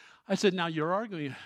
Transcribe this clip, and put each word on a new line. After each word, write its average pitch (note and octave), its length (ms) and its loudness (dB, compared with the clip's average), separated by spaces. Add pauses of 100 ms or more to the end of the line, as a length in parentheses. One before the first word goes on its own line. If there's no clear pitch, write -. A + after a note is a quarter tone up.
(280)
I G3 60 2
said, F#3 200 4
"Now F3 120 0
you're D#3+ 260 0
arguing F#3 540 -4